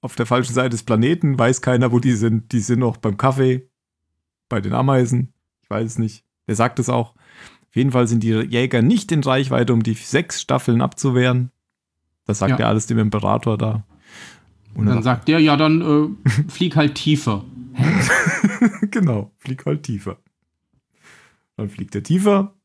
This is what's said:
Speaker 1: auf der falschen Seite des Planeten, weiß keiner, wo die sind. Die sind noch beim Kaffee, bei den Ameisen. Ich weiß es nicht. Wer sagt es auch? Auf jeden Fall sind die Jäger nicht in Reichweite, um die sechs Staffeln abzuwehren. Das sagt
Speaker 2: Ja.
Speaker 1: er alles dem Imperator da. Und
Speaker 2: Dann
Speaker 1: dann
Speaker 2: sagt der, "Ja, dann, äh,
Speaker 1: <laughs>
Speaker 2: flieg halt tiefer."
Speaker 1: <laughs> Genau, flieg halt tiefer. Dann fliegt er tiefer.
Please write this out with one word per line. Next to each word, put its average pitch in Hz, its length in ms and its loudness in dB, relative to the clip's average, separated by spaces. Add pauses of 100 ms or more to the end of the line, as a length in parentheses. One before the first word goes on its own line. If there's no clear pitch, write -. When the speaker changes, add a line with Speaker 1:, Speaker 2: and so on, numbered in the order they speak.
Speaker 1:
auf - 140 -10
der 117 100 -2
falschen 123 260 0
Seite 127 180 0
des 117 120 -4
Planeten, 135 560 0
weiß 123 240 2
keiner, 123 300 2
wo 123 80 4
die 123 120 2
sind. 110 400 0
Die 120 80 2
sind 120 200 0
noch 117 180 -2
beim 101 180 -4
Kaffee, 131 540 0 (800)
bei 98 100 -2
den 98 140 -4
Ameisen. 127 580 2 (300)
Ich - 80 -18
weiß 110 160 -4
es 113 120 -8
nicht. 110 260 -6 (220)
Wer 107 100 -2
sagt 120 220 -2
es 123 120 -2
auch? 120 240 -4
Auf - 640 -16
jeden 131 160 2
Fall 123 140 2
sind 113 160 0
die 113 100 0
Jäger 117 500 0
nicht 196 300 2
in 151 100 0
Reichweite, 131 500 0
um 117 100 2
die 110 120 0
sechs - 480 -4
Staffeln 123 400 0
abzuwehren. 127 680 0 (760)
Das 104 140 -2
sagt 95 100 2
Speaker 2:
Ja. 123 80 2
Speaker 1:
er 113 100 2
alles 107 180 0
dem 117 120 0
Imperator 107 580 0
da. 110 280 -4 (880)
Und 110 120 -2
Speaker 2:
Dann 120 100 2
Speaker 1:
dann 113 60 0
Speaker 2:
sagt 123 260 0
der, 156 100 4
"Ja, 151 180 4
dann, 156 600 2 (100)
äh, 131 40 2
Speaker 1:
<laughs> 139 200 0
Speaker 2:
flieg 180 260 -2
halt 147 200 2
tiefer." 143 480 0 (300)
Speaker 1:
<laughs> 202 1160 0
Genau, 127 480 0
flieg 131 280 -10
halt 147 180 -2
tiefer. 98 340 -8 (1400)
Dann 104 140 -8
fliegt - 240 -14
er 101 80 -4
tiefer. 196 520 0 (100)